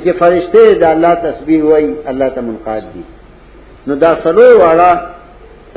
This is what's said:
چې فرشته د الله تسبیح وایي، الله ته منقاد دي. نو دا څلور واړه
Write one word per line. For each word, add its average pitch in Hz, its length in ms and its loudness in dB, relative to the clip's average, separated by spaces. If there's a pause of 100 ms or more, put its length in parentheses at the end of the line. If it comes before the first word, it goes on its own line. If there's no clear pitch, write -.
چې 180 160 -2
فرشته 180 540 2
د 170 100 -2
الله 165 300 2
تسبیح 156 500 -4
وایي، 151 280 0 (160)
الله 131 220 -4
ته 127 120 -10
منقاد 110 420 -10 (100)
دي. 87 100 -18 (840)
نو 143 80 -4
دا 160 160 2 (120)
څلور 214 280 4 (100)
واړه 175 300 4 (840)